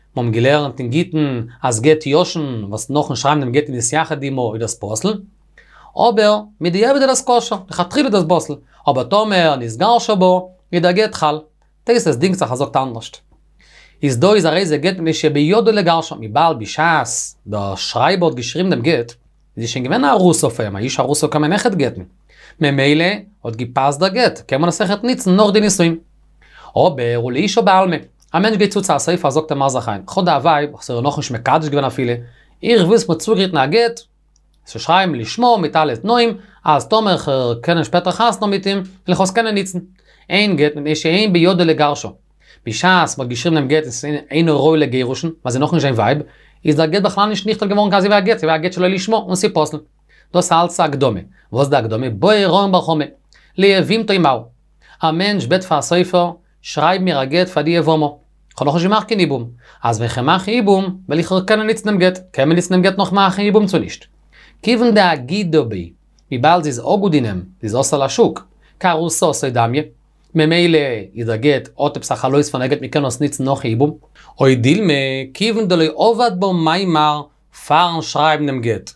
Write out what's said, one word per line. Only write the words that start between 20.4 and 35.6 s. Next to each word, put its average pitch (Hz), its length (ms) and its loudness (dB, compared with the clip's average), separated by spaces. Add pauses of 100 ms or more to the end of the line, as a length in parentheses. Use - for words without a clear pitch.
אויף 123 160 -2
אים, 98 160 -4
א - 20 -8
איש 131 220 -4
ארוס 139 240 0
קען 151 160 -2
מען 151 120 0
נישט 208 140 -2
גט 202 80 -2
געבן. 120 280 -4 (580)
ממילא 143 440 2 (400)
האט 113 120 -8
געפאסט 135 440 -2
דער 190 80 2
גט, 214 380 0
קען 135 140 -2
מען 170 100 2
דאס 170 100 -8
נישט 202 240 -2
ניצן, 190 320 2
נאר 208 140 4
די 208 100 4
נישואין. 170 360 2 (800)
אבער, 123 400 2
הוא 120 160 -4
לאיש 190 260 0
באלמא. 190 380 4 (360)
א 165 60 0
מענטש 214 180 2
גייט 202 160 2
צו 196 100 -2
צאר 156 160 0
סופר, 170 320 0
זאגט 156 180 -2
דער 139 100 -4
מאזרשיין. 120 500 -2
האט 190 160 -2
דער 151 160 2
ווייב, 147 300 2 (100)
אזוי 120 220 -6
נאך 143 140 -2
נישט 147 140 -6
מקודש 135 380 0
געווען 139 160 0
א 131 40 -2
פילע. 120 260 -2 (480)
איר 208 240 4
ווילסט 214 220 2
מיר 165 100 0
צוגריט 190 340 -2
נא 139 140 0
גט, 233 340 0 (640)
צו - 140 -16
שרייבן, 175 360 0
לשמור, 226 440 0
מיט 160 180 -2